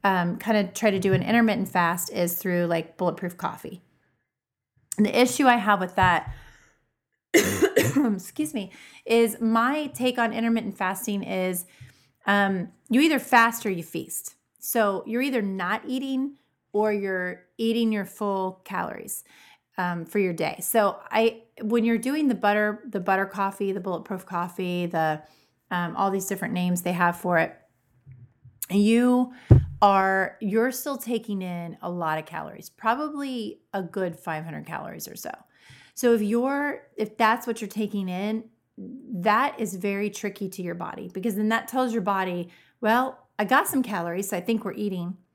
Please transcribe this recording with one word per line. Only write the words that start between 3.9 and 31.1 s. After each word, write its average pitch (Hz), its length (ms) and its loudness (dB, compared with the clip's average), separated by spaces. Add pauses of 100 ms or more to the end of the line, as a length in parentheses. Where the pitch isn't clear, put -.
And 214 80 6
the - 120 0
issue 254 280 4
I 240 100 6
have 202 240 2
with 185 160 -4
that, 180 360 4 (1000)
<coughs> - 20 -10
excuse 294 1160 2
me, 190 200 -6 (340)
is 226 340 2
my 240 540 2
take 247 240 0
on 226 140 2
intermittent 226 440 0
fasting 196 460 -2
is, 185 420 -2 (600)
um, 196 420 2 (220)
you 247 100 6
either 311 180 4
fast 233 460 4
or 214 60 -2
you 175 120 -4
feast. - 520 -10 (240)
So 208 480 0
you're 233 160 0
either 262 200 0
not 190 440 -2
eating 269 500 -4 (360)
or 214 200 2
you're 185 540 -4 (120)
eating 226 340 2
your 202 120 -2
full 190 600 -4
calories, - 600 -8 (520)
um, 175 280 -4
for 208 160 -2
your 185 120 2
day. 160 280 -4
So 208 380 2 (120)
I, 226 320 2 (180)
when 226 240 2
you're 233 140 2
doing 277 300 0
the 247 60 2
butter, 208 540 0
the 208 120 -4
butter 190 260 0
coffee, 196 460 -4
the 190 80 -4
Bulletproof 180 440 -6
coffee, 180 640 -4
the, 160 340 0 (500)
um, 175 260 -4
all 196 140 0
these 190 160 -4
different 185 280 -4
names 180 280 0
they 180 100 -2
have 175 240 2
for 175 220 0
it, - 180 0 (1120)
you 240 640 4 (500)
are, 190 580 4
you're 220 300 2
still 269 260 -6
taking 226 460 -6